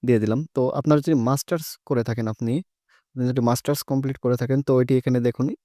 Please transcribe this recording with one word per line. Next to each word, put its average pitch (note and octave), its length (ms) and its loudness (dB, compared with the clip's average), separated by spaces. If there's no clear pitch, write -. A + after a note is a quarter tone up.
দিয়ে A#2+ 160 4
দিলাম। A2 220 0
তো C3 140 0
আপনার D3 300 2
যদি D#3+ 160 0
মাস্টার্স C#3 520 -2
করে B2 200 0
থাকেন A2+ 240 -4
আপনি, A#2 260 -4
আপনি B2+ 120 -4
যদি B2+ 120 0
মাস্টার্স B2 420 0
কমপ্লিট C3+ 360 -2
করে B2 180 0
থাকেন, C3 260 0
তো - 120 -2
ওইটি B2+ 220 4
এখানে B2+ 240 2
দেখুন B2 260 0